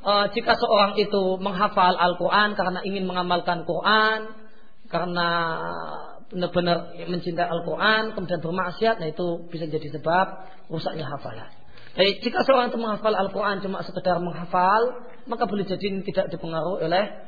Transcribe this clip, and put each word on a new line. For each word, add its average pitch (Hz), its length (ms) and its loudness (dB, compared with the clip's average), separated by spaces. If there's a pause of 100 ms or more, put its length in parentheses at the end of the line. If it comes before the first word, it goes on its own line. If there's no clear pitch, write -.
eh, 202 220 4 (100)
jika 233 240 2
seorang 208 400 4
itu 196 400 2
menghafal 190 560 4
Al-Quran 180 600 2
karena 180 280 0
ingin 190 240 -2
mengamalkan 175 560 0
Quran, 214 800 2 (480)
karena 175 380 0 (1000)
benar-benar 175 640 0 (140)
mencintai 170 420 -2
Al-Quran, 185 640 2
kemudian 175 300 -4
bermaksiat, 180 580 0
nah 160 80 -4
itu 170 400 -4
bisa 165 160 -6
jadi 151 240 -4
sebab 165 360 2 (440)
rusaknya 156 380 -4
hafalan. 131 420 -8 (440)
Baik, 196 320 2
jika 294 160 0
seorang 247 320 4
itu 226 80 -2
menghafal 214 320 0
Al-Quran 196 480 0
cuma 190 240 -6
sekedar 180 320 0
menghafal, 180 880 2 (240)
maka 233 160 0
boleh 202 160 -2
jadi 190 320 -2
ini 190 80 -4
tidak 190 320 -2
dipengaruhi 165 560 -2
oleh 190 160 4 (220)